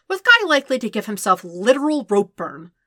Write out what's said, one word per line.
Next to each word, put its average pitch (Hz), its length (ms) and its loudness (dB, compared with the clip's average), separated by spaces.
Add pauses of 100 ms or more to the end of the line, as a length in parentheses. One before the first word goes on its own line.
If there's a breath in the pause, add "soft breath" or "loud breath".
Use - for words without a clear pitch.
with 381 140 -4
guy 466 240 4
likely 277 320 0
to 226 120 -8
give 208 160 -6
himself 196 360 -2
literal 262 640 0
rope 202 280 0
burn. 165 340 -12 (160)